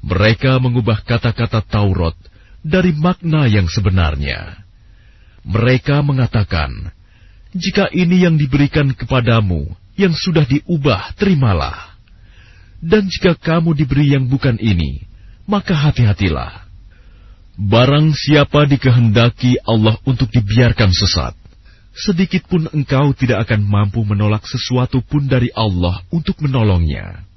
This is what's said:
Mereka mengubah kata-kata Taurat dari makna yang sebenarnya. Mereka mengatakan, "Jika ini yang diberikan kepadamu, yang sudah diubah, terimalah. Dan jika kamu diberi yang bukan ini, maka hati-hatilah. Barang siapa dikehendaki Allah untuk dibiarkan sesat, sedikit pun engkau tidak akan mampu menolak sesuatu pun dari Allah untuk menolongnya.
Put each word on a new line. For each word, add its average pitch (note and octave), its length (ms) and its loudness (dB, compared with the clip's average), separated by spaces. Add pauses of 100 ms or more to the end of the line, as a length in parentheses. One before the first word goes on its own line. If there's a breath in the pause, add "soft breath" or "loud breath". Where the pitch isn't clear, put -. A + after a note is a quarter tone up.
Mereka A2+ 560 0
mengubah A#2+ 400 0
kata-kata A#2 640 -4
Taurat F2+ 480 0 (480 soft breath)
dari F3+ 320 0
makna D#3 560 0
yang G2 240 2
sebenarnya. C#2+ 880 -2 (880 soft breath)
Mereka B2+ 560 0
mengatakan, G2+ 880 -2 (640 soft breath)
"Jika F#3 340 -2
ini F3+ 300 2
yang E3+ 160 4
diberikan C#3+ 560 2
kepadamu, A2+ 720 0 (340)
yang F#3 140 2
sudah D#3+ 320 0
diubah, C#3 760 -2
terimalah. A#2+ 760 0 (840 soft breath)
Dan G3 260 0
jika F3 300 -2
kamu E3 400 0
diberi C#3+ 340 2
yang C3+ 140 0
bukan B2+ 320 0
ini, E2+ 480 -2 (400 soft breath)
maka G3+ 280 -2
hati-hatilah. G#2 920 0 (920 soft breath)
Barang C#3 580 2
siapa D3 480 2
dikehendaki A#2+ 1000 2
Allah A2 460 0
untuk B2 240 -2
dibiarkan A2+ 580 2
sesat, F2 460 -2 (560 soft breath)
sedikit F#3 560 -2
pun D#3+ 240 0
engkau C#3 400 0
tidak A#2 340 0
akan G2+ 220 0
mampu G2+ 340 0
menolak G#2 460 -2
sesuatu B2+ 560 -2
pun C#3+ 240 -2
dari B2 240 0
Allah F#2 560 -2
untuk E3+ 320 -4
menolongnya. E2+ 960 -2